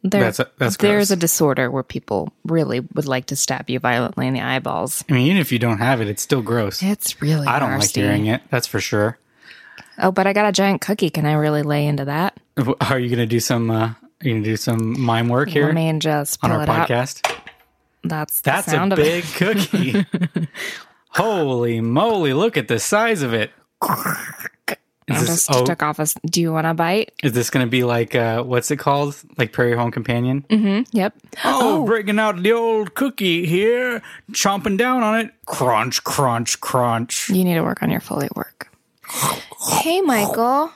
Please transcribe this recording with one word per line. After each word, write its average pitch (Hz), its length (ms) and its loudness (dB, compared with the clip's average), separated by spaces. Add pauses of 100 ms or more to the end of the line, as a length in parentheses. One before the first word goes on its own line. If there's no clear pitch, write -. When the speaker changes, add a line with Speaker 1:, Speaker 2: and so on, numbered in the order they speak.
Speaker 1:
There, 196 220 2
Speaker 2:
That's 113 160 0
a, 127 180 0
that's 139 200 0
Speaker 1:
there's 208 320 4
Speaker 2:
gross. - 20 4
Speaker 1:
a 196 40 4
disorder 147 540 2
where 131 140 -4
people - 500 -4 (100)
really 147 360 0
would - 260 -6
like 131 220 -2
to 139 80 -6
stab 135 340 -4
you 127 80 -2
violently 123 480 0
in 131 80 0
the 131 80 -2
eyeballs. - 680 -4
Speaker 2:
I - 60 2
mean, 127 140 4
even 190 100 4
if 156 140 0
you 123 80 0
don't 113 180 0
have 120 240 0
it, 104 60 -2
it's 101 160 -6
still 135 180 0
gross. 110 400 -2
Speaker 1:
It's 196 400 -4
really 147 240 0
Speaker 2:
I 127 140 2
don't 139 100 0
Speaker 1:
nasty. 135 320 0
Speaker 2:
like 101 60 2
hearing 104 180 2
it. 110 240 0
That's 123 160 0
for - 160 -2
sure. 110 380 0 (800)
Speaker 1:
Oh, 190 120 2
but 190 140 2
I 196 80 2
got 208 160 2
a - 20 0
giant 196 300 2
cookie. 202 300 0
Can 151 160 0
I 151 60 2
really 151 280 2
lay 147 240 0
into 143 200 0
that? 151 340 -2 (160)
Speaker 2:
W-, 123 260 0
are 139 160 2
you 123 140 0
gonna 120 160 2
do 113 120 2
some, 117 300 0
uh, 113 200 2
are 113 60 -10 (260)
you 135 120 0
gonna 107 120 0
do 110 120 -2
some 113 420 -2
mime 117 280 2
work 127 220 2
here 147 180 2
Speaker 1:
Let 160 80 2
me 160 240 0
just 151 440 -2
Speaker 2:
on - 80 2
Speaker 1:
pull 165 80 2
Speaker 2:
our 151 40 -2
Speaker 1:
it 147 60 -2
out. 160 180 2
Speaker 2:
podcast? - 480 -4 (680)
Speaker 1:
That's 156 380 -6
the - 80 0
Speaker 2:
That's 160 220 0
Speaker 1:
sound 175 220 2
Speaker 2:
a - 20 2
Speaker 1:
of 156 40 0
it. 147 40 6
Speaker 2:
big 175 1000 0
cookie. 165 420 -4 (220)
Speaker 1:
<laughs> - 400 -18
Speaker 2:
Holy 131 720 0
moly, 156 520 2
look 196 240 2
at 120 100 -2
the 113 120 0
size 214 420 0
of 123 120 0
it. 110 180 0 (1600)
Is 143 60 0
Speaker 1:
I 147 60 2
Speaker 2:
this, 160 60 2 (200)
Speaker 1:
just 160 80 0
Speaker 2:
oh, 127 100 4
Speaker 1:
took 160 160 0
off 151 180 -2
a - 20 0
s-, 151 140 -2 (100)
do 165 160 0
you 165 100 0
want 160 160 0
a 165 60 0
bite? 170 400 -2 (100)
Speaker 2:
is 135 80 2
this 120 180 0
gonna 127 180 2
be 123 180 2
like, 117 280 0
uh, 117 300 0
what's 123 280 -2
it 147 60 0
called? 143 380 0 (220)
Like 117 160 -2
Prairie 120 240 2
Home 120 140 0
Companion? 123 580 -2
Speaker 1:
Mm-hmm, 214 480 0
yep. 196 160 0 (320)
Speaker 2:
Oh, 269 380 2
Speaker 1:
Oh. - 20 0
Speaker 2:
breaking 214 340 0
out 208 240 0
the 208 80 4
old 226 420 0
cookie 190 520 0
here, 233 560 2 (300)
chomping 196 460 0
down 247 260 2
on 220 180 2
it. 214 100 -6 (140)
Crunch, 120 580 0
crunch, 117 560 0
crunch. 120 720 -2
Speaker 1:
You 185 160 2
need 175 100 2
to 165 60 0
work - 200 -2
on - 80 0
your - 120 -2
Foley - 340 -6
work. - 340 -12 (1120)
Hey, 339 220 2
Michael. 254 760 2